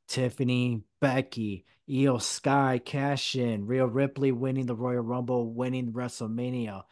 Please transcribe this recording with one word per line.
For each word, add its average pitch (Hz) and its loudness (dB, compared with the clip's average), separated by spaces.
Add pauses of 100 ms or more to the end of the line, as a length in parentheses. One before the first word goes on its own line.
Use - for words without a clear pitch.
Tiffany, 123 0 (180)
Becky, 127 0 (260)
Io 135 4
Sky, 135 2
Cash 139 -2
In, 113 0
Rhea 131 2
Ripley 135 2
winning 131 -2
the 120 -2
Royal 123 -2
Rumble, 120 0
winning 127 -2
WrestleMania. 117 -4